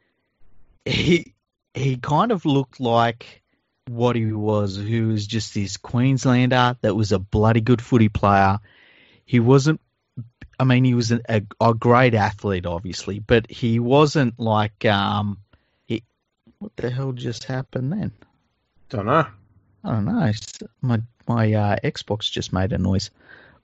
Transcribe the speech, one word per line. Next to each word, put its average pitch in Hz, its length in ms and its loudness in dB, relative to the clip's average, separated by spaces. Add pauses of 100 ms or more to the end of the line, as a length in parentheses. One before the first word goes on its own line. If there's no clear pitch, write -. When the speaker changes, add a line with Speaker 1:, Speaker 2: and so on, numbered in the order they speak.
(840)
Speaker 1:
he, - 500 0 (400)
he 131 220 -2
kind 156 340 0
of 196 160 -2
looked 139 320 0
like 117 640 0 (460)
what 120 260 0
he 113 180 0
was, 104 440 -2
who 110 320 -2
was 107 180 -2
just 107 280 -6
this 98 220 -6
Queenslander 123 1040 2
that 104 140 0
was 104 160 0
a 98 80 2
bloody 110 420 2
good 117 220 2
footy 110 260 4
player. 98 500 2 (640)
He 123 160 2
wasn't, 135 400 4 (800)
I 131 40 2
mean, 127 200 4
he 127 100 2
was 117 160 0
a, 117 180 0
a, 110 140 0 (180)
a 117 140 4
great 120 400 4
athlete, 101 520 -2
obviously, 87 520 -8
but 113 320 0
he 113 300 -2
wasn't 135 580 2
like, 107 460 -2
um, 101 540 0 (480)
he, 113 180 -6 (560)
what 208 160 -16
the 117 140 -6
hell 135 220 -6
just 123 320 -8
happened 131 480 -6
then? 196 200 -6 (800)
Speaker 2:
Don't 101 160 -6
know. 151 200 2 (560)
Speaker 1:
I 214 80 -8
don't 107 140 -2
know. 196 220 -2
It's, - 320 -6 (220)
my, 120 200 0 (260)
my, 113 260 0
uh, 104 300 0
Xbox - 480 -6
just - 220 -8
made 92 200 -2
a - 60 -4
noise. 95 320 -2 (540)